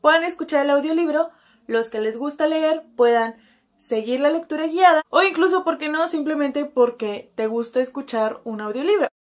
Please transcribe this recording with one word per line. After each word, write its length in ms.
puedan 220
escuchar 400
el 60
audiolibro, 600
los 220
que 120
les 180
gusta 280
leer 380
puedan 400
seguir 440
la 100
lectura 380
guiada 420
o 120
incluso, 420
¿por 120
qué 120
no?, 180
simplemente 580
porque 680
te 140
gusta 320
escuchar 640
un 160
audiolibro. 480